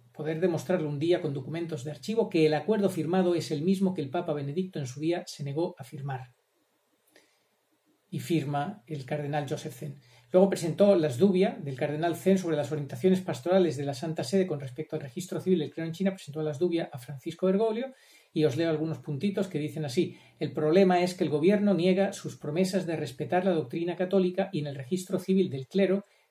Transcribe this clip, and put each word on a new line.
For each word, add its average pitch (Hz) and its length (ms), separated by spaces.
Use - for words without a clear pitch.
poder 160 260
demostrarlo 165 480
un 143 120
día 165 220
con 143 120
documentos 143 500
de 139 80
archivo, 214 380
que 156 160
el 151 80
acuerdo 196 360
firmado 175 460
es 156 160
el 147 100
mismo 185 320
que 156 80
el 135 80
Papa 170 240
Benedicto 151 460
en 139 60
su 131 160
día 170 240
se - 180
negó 160 340
a - 60
firmar. 135 500
Y 147 100
firma 143 680
el 139 180
cardenal 147 440
Joseph - 240
Zen. 147 220
Luego 190 180
presentó 185 460
las 151 220
dubia 196 440
del 139 140
cardenal 156 400
Zen 190 220
sobre 170 200
las 139 140
orientaciones 156 500
pastorales 170 560
de 143 80
la 139 80
Santa 160 300
Sede 185 240
con 147 120
respecto 139 360
al 151 60
registro 165 400
civil 185 180
del 143 120
clero 165 160
en 160 60
China, 190 180
presentó 156 300
las 151 180
dubia 170 320
a 127 80
Francisco 160 480
Bergoglio, 220 460
y 156 120
os 131 100
leo 165 140
algunos 156 300
puntitos 190 480
que 147 120
dicen 151 260
así: 151 320
«El 143 140
problema 175 500
es 180 120
que - 80
el 151 60
gobierno 196 440
niega 185 400
sus - 240
promesas 180 480
de 165 100
respetar 151 480
la 190 80
doctrina 170 460
católica 185 560
y 151 60
en 147 80
el 135 80
registro 180 440
civil 190 300
del 131 180
clero 190 380